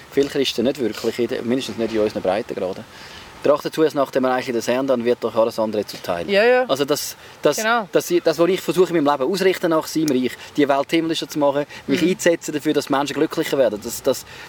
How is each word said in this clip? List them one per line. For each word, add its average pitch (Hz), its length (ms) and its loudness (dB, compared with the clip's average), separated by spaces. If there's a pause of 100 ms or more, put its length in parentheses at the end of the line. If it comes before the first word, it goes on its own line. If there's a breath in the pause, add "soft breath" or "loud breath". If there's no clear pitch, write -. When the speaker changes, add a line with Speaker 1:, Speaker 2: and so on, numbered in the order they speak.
(120)
Speaker 1:
viele 139 180 2
Christen 127 360 -2
nicht 135 140 0
wirklich, 110 400 -4
in 117 80 0
der, 113 140 -6
mindestens 117 360 -4
nicht 113 160 -2
in 110 60 0
unseren 104 220 0
Breitengraden. 98 640 -4 (600 loud breath)
Trachtet 143 300 2
zu, 156 80 0
es 147 140 4
nach 135 160 0
dem 131 140 0
Reiche 127 280 0
des 113 140 -2
Herrn, 127 180 0
dann 123 180 0
wird 120 200 2
doch 110 120 -2
alles 113 220 2
andere 107 260 0
zuteil. - 460 -6
Speaker 2:
Ja, 202 140 2
ja. 254 240 4
Speaker 1:
Also 143 180 0
das, - 300 -2 (260 loud breath)
das, 147 160 2
Speaker 2:
Genau. 220 340 0
Speaker 1:
das, 170 220 2 (100)
das, 160 140 2
was 170 100 4
ich 180 140 0
versuche, 170 340 2
in 156 80 2
meinem 143 160 4
Leben 135 140 0
ausrichten 185 380 2
nach 160 160 0
seinem 156 240 0
Reich, 127 220 0 (220 loud breath)
die 143 140 4
Welt 139 220 0
himmlischer 160 360 0
zu - 120 -6
machen, 143 260 2 (220 loud breath)
mich 139 160 0
Speaker 2:
Mhm. - 60 4
Speaker 1:
einzusetzen - 440 0
dafür, 151 200 0
dass 143 180 -2
Menschen 135 240 0
glücklicher 151 420 -2
werden, 107 260 2
dass, 113 200 -10
dass, - 240 -2 (220 loud breath)